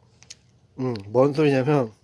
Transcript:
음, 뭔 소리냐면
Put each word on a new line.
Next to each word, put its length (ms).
음, 140
뭔 260
소리냐면 580